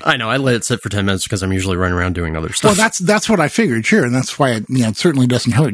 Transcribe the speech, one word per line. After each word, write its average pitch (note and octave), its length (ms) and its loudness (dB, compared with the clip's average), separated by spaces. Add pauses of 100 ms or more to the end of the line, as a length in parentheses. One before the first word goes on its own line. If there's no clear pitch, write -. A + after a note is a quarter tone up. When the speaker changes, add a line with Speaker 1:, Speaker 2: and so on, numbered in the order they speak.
Speaker 1:
I D3+ 120 0
know. A2+ 120 -4
I A#2+ 80 0
let C3 200 0
it G#2+ 80 -4
sit A#2+ 160 -2
for - 80 -8
ten G2 180 -2
minutes F#2+ 200 -2
'cause G2 160 -4
I'm F#2+ 100 -2
usually F#2 240 -2
running F2+ 200 0
around F2+ 180 0
doing E2 220 -4
other D#2+ 160 -6
stuff. - 180 2
Speaker 2:
Well, G3+ 60 4
that's, A3 220 0
that's G3+ 300 0
what G#3 120 2
I D3 80 2
figured, B2 380 0
sure. G#3 180 4
And A#2+ 100 0
that's B2+ 240 -2
why C#3 120 2
it, A2 180 -2
you B2+ 140 2
know, A2 60 2
it G#2 80 -2
certainly C#3 300 2
doesn't A#2+ 260 0
hurt. C#3 220 2